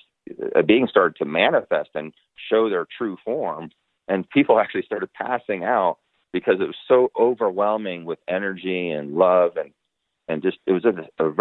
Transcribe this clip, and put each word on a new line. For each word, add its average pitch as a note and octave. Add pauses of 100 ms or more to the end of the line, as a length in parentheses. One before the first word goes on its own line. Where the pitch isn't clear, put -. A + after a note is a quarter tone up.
(540)
uh, E2
beings A2
started F2+
to -
manifest E2+
and D#2 (360)
show A2
their F2 (100)
true G2
form, E2 (360)
and F#2
people C#3
<laughs> G#2+
actually F#2+
started F#2+
passing A#2
out G2 (340)
because F#2
it E2+
was - (100)
so B2+
overwhelming G#2
with E2
energy F#2
and D2
love, F2+
and, D2 (560)
and D#2
just, F2+
it F#2+
was E2+
a, A2+ (300)
a D#2+ (100)